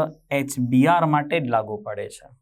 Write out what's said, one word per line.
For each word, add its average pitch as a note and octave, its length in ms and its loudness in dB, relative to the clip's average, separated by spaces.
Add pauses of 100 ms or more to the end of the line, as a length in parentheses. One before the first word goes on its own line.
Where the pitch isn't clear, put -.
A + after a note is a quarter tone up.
(400)
એચ C#3 160 -6 (160)
બી B2+ 220 6
આર E3+ 100 4 (120)
માટે D3 240 -2
જ C#3+ 60 -2 (100)
લાગુ G#2+ 220 -2 (100)
પડે G2+ 280 -8
છે C#2+ 120 -20 (140)